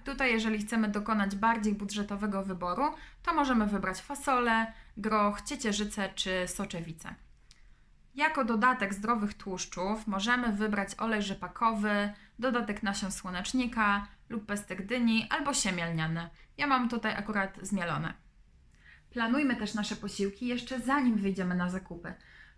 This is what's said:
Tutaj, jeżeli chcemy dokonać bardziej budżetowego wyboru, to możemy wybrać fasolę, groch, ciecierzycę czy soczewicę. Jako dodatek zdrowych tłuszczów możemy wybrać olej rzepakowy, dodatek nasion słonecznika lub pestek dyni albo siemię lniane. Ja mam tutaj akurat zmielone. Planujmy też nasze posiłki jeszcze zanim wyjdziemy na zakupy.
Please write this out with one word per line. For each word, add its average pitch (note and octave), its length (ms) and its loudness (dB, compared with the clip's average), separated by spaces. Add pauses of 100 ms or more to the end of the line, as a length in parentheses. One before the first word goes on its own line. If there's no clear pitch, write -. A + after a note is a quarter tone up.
Tutaj, C4+ 280 2
jeżeli A3 260 2
chcemy G#3+ 300 0
dokonać G3+ 480 0
bardziej G#3+ 380 2
budżetowego G3+ 680 -4
wyboru, F#3 400 -2 (380)
to E4+ 120 0
możemy C4 320 4
wybrać G3 340 0
fasolę, A#3+ 720 2 (240)
groch, G#3 460 2
ciecierzycę G#3 720 -2
czy F#3 340 0
soczewicę. E3 680 -8 (1000)
Jako D4 300 0
dodatek A3+ 500 2
zdrowych G#3 400 0
tłuszczów F#3+ 720 -4
możemy A3+ 460 0
wybrać G3+ 460 0
olej A3 240 0
rzepakowy, G#3 920 0 (260)
dodatek A3+ 440 0
nasion G3+ 300 -2
słonecznika G#3 920 0 (220)
lub A3+ 180 -6
pestek G3 400 -6
dyni A3+ 440 4
albo C#4+ 240 0
siemię F3 320 0
lniane. E3 440 -2 (280)
Ja C#4+ 80 0
mam B3+ 220 4
tutaj A3+ 260 -2
akurat G#3 480 -2
zmielone. E3+ 520 -2 (960)
Planujmy B3 460 2
też G#3+ 180 -4
nasze G#3 220 -2
posiłki G3+ 500 -4
jeszcze A#3+ 340 -2
zanim B3+ 360 4
wyjdziemy F#3+ 380 0
na F3+ 160 2
zakupy. F3+ 440 -8 (440)